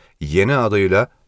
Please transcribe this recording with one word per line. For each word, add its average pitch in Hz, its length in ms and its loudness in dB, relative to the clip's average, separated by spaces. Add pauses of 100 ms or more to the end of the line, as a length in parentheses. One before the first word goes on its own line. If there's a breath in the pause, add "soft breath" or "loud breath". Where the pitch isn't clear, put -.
(200 soft breath)
yeni 95 360 0
adıyla 104 520 0 (200)